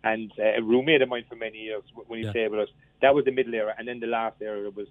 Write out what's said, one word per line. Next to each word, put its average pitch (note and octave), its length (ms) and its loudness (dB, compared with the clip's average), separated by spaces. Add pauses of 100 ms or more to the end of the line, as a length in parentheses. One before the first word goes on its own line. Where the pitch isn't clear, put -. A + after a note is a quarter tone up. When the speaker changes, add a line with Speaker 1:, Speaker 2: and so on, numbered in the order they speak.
Speaker 1:
and, A2 360 -2
uh, G#2+ 180 4
a A#2 60 0
roommate C3 400 4
of B2+ 60 0
mine A#2+ 200 -6
for A#2+ 60 -14
many A2 240 -10
years G#2+ 300 -8
w-, A2+ 180 -20
when A#2 120 -8
he A2+ 60 -6
Speaker 2:
Yeah. G#2+ 60 -6
Speaker 1:
played A2 180 0
with G#2+ 120 -2
us. G2+ 80 -2 (320)
That C#3 120 6
was C#3 120 2
the C3+ 60 4
middle B2 220 -2
era, G#2+ 240 -4
and A2+ 100 -10
then B2 120 -8
the A2+ 80 -6
last A2+ 340 -4
era G#2 300 -8
was G2+ 200 -12